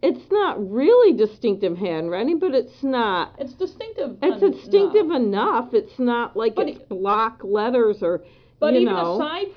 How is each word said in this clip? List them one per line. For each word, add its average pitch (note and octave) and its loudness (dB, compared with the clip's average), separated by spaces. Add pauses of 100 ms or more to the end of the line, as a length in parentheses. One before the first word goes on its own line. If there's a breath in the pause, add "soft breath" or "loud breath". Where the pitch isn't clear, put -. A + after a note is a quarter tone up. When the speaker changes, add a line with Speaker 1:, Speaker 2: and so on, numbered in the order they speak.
Speaker 1:
it's - -2
not F4+ -2
really E4+ 6
distinctive G3+ -2
handwriting, F3+ -4
but E4+ -2
it's - -4
not. A3+ -2
Speaker 2:
It's C#4 -12
distinctive F#4 -10
Speaker 1:
It's D#4 0
Speaker 2:
enough. G4+ 2
Speaker 1:
distinctive G4 2
enough. B3 0
It's - -2
not A#3+ -2
like A3 -2
Speaker 2:
But F4 -2
Speaker 1:
it's - -12
Speaker 2:
it - -20
Speaker 1:
block G#3 -2
letters G#3+ 0
or, F3 -2 (360 soft breath)
Speaker 2:
But D4 2
Speaker 1:
you B3 6
Speaker 2:
even A#3 2
Speaker 1:
know. F3 -2
Speaker 2:
aside D#4+ -6